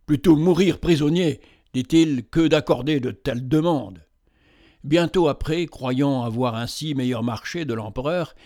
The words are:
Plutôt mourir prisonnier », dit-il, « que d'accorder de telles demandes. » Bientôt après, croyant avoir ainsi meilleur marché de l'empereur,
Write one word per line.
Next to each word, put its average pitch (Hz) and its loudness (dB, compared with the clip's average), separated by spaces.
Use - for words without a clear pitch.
Plutôt 151 4
mourir 170 2
prisonnier », 156 0
dit-il, « 143 2
que 160 2
d'accorder 147 2
de 127 -4
telles 127 -6
demandes. » 131 0
Bientôt 165 2
après, 160 -2
croyant 131 -2
avoir 120 -2
ainsi 135 -6
meilleur 123 -2
marché 120 -6
de 131 -4
l'empereur, 131 -6